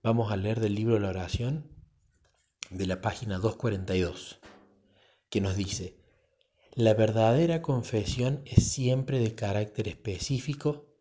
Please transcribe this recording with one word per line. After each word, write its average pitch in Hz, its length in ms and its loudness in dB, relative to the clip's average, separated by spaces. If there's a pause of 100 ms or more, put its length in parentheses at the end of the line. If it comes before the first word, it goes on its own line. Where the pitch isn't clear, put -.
Vamos 113 280 2
a 104 60 0
leer 107 240 -2
del 104 160 2
libro 113 180 2
de 104 60 4
la 101 80 0
oración, 117 600 -4 (1000)
de 95 160 -6
la 92 140 -2
página 101 380 -4
dos 107 180 0
cuarenta 95 400 -2
y 92 60 4
dos, - 360 -6 (920)
que 104 100 0
nos 95 160 0
dice: 90 400 -6 (760)
"La 113 200 6
verdadera 113 680 4
confesión 127 840 -2
es - 240 4
siempre 131 500 0
de 113 160 0
carácter 104 540 -2
específico 139 1000 -4 (140)